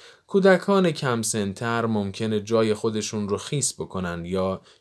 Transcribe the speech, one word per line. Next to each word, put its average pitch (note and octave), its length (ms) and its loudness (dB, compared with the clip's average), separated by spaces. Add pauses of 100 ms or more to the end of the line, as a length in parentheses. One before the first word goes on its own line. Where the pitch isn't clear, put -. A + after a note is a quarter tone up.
(280)
کودکان F#3+ 640 4
کم B2 300 -2
سن‌تر A2+ 640 -2
ممکنه G#2+ 540 -2
جای A2 340 2
خودشون G#2+ 560 -4
رو G2+ 80 0
خیس - 360 -4
بکنن E2+ 520 -6
یا F#2+ 360 -2 (200)